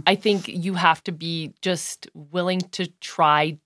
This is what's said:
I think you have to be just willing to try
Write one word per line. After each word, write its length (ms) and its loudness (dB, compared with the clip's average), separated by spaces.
I 80 6
think 320 0
you 280 -6
have 280 4
to 80 -6
be 500 -6
just 520 -4
willing 480 -2
to 160 -6
try 640 2